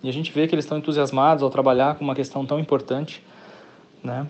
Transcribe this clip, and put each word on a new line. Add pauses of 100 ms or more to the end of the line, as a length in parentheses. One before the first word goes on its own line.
E
a
gente
vê
que
eles
estão
entusiasmados
ao
trabalhar
com
uma
questão
tão
importante, (800)
né?